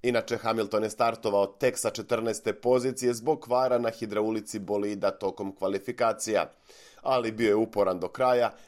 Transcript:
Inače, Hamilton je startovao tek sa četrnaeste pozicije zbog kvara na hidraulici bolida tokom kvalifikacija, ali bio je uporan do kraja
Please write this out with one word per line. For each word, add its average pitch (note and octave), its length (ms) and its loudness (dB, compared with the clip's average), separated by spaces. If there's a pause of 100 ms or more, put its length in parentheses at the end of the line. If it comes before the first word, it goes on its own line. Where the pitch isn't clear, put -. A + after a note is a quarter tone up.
Inače, A#2+ 340 0
Hamilton G#2+ 460 0
je G#2+ 80 -2
startovao A2+ 560 2
tek B2 320 0
sa A2+ 120 0
četrnaeste A2+ 640 -2
pozicije B2 640 2
zbog C#3 260 -2
kvara B2 380 2
na A#2 120 0
hidraulici G#2+ 680 -4
bolida G2+ 520 -2
tokom G2 460 -6
kvalifikacija, G2 960 -2 (500)
ali B2 300 0
bio A2 160 0
je G2+ 60 6
uporan G#2 460 2
do F2+ 80 -4
kraja B2 460 2 (140)